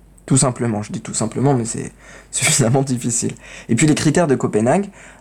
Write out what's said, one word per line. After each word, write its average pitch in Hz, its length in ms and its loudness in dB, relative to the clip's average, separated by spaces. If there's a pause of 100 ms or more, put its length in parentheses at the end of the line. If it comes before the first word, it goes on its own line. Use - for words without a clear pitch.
(260)
Tout 139 100 2
simplement, 120 460 0
je 104 100 -12
dis 92 80 -8
tout - 140 -10
simplement, 131 400 0
mais 120 100 0
c'est - 260 -8 (200)
<laughs> - 200 -20
suffisamment - 520 2
difficile. 120 500 -2 (380)
Et 120 40 2
puis 156 120 4
les 151 80 4
critères 165 320 2
de 135 80 2
Copenhague, 127 540 0 (320)